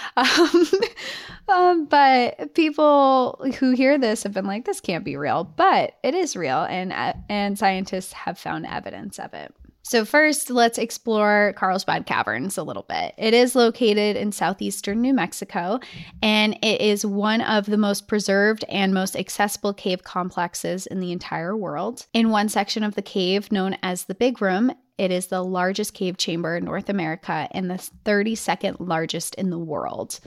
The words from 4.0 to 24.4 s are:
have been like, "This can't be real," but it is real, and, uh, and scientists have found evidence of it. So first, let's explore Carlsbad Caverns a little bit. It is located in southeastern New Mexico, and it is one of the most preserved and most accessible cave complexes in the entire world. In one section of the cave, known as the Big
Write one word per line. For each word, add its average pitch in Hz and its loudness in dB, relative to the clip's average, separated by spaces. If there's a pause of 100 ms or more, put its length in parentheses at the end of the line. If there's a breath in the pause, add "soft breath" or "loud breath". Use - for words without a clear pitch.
have 208 -6
been 196 -4
like, 202 -6
"This 392 -4
can't 180 -4
be 139 -6
real," 143 -2
but 294 2 (100)
it 262 0
is 359 -2
real, 147 -2
and, 185 -4
uh, 123 -4 (160)
and 202 -2
scientists 190 -2
have - -10
found 165 -8
evidence - -10
of - -14
it. 73 -16 (300)
So 226 2
first, 302 2
let's 240 4
explore 208 2
Carlsbad 185 0
Caverns 120 -2
a 170 -4
little - -10
bit. 82 -4
It 220 0
is 247 6
located 214 4
in 208 -2
southeastern 202 -4
New 262 2
Mexico, 196 -2 (420 loud breath)
and 214 2
it 214 2
is 208 2
one 208 0
of 208 0
the 208 2
most 202 0
preserved 208 2
and 196 0
most 190 0
accessible 202 -2
cave 185 -4
complexes 180 -6
in 190 -6
the 180 -4
entire 175 -6
world. 190 -6
In 226 4
one 208 2
section 208 -2
of 208 -4
the 214 -4
cave, 196 -2
known 190 -2
as 180 -6
the 190 -8
Big 247 0